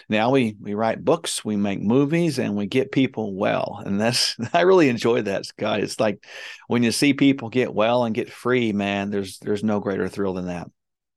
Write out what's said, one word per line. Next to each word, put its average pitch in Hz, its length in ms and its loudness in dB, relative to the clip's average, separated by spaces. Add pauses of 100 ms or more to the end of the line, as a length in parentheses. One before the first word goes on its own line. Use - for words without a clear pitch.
now 110 240 2
we, 120 280 2
we 104 140 -10
write 113 300 -2
books, - 400 0
we 107 140 -2
make 101 240 -2
movies, 143 580 2
and 110 160 -2
we 104 100 -2
get 123 260 0
people 110 440 0
well. 104 500 -2
And 98 140 -2
that's, 117 360 0 (100)
<laughs> - 80 -4
I 170 80 4
really 180 280 6
enjoy 117 340 0
that, 98 220 -4
Scott. 107 360 -4
It's 101 180 -4
like 107 240 0 (440)
when 120 160 2
you 117 80 4
see 143 220 4
people 139 360 2
get 123 240 0
well 117 320 2
and 110 100 -2
get - 160 -4
free, 120 400 0
man, 101 380 -2
there's, 101 300 -6
there's 101 240 -4
no 107 160 0
greater 98 280 -2
thrill 98 260 -4
than 90 140 -6
that. 87 220 -8 (460)